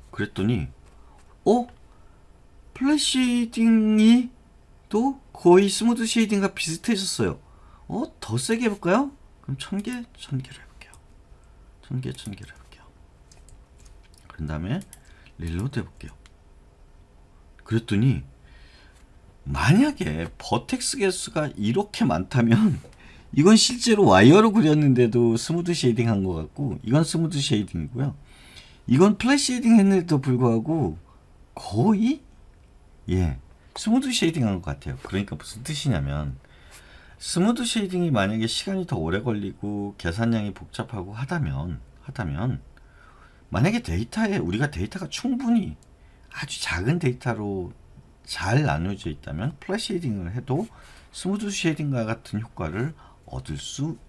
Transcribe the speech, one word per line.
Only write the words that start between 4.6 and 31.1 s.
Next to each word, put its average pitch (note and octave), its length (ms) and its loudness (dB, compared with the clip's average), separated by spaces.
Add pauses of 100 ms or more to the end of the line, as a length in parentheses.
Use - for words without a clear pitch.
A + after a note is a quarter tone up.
또 B3 280 0 (140)
거의 F#3+ 380 6
스무드 A3+ 340 0
쉐이딩과 G#3 480 2
비슷해졌어요. E3 880 -4 (480)
어? A3 160 -6 (160)
더 A2 160 -6
세게 A3+ 300 -2
해볼까요? G#3+ 440 0 (300)
그럼 C3+ 180 -8
천 G3+ 240 -8
개, A3 80 -8 (280)
천 C3 240 -8
개로 - 180 -18
해볼게요. - 320 -20 (880)
천 C3 220 -8
개, B2+ 100 -8
천 G#2 220 -14
개로 - 180 -18
해볼게요. - 300 -20 (1500)
그런 - 180 -12
다음에 E2+ 340 -6 (580)
릴로드 F2 400 -6
해볼게요. - 340 -12 (1500)
그랬더니 G#2+ 580 0 (1200)
만약에 F2 840 2 (100)
버텍스 - 600 -4
개수가 F#3 580 -2
이렇게 C#3+ 480 -2
많다면 A#2 760 2 (260)
<laughs> - 260 -20
이건 F3 240 8
실제로 A3 500 4
와이어로 C#3 460 10
그렸는데도 B2 840 4
스무드 E3+ 380 -2
쉐이딩 A#2 340 0
한 G2+ 160 2
것 F#2 100 -2
같고 F#2 480 -6
이건 C#3+ 220 2
스무드 D#3+ 360 -2
쉐이딩이고요. G#2 760 -4 (720)
이건 F#3+ 320 6
플랫 C4+ 200 2
쉐이딩 A#3+ 400 4
했는데도 F3+ 420 4
불구하고 B2 800 0 (560)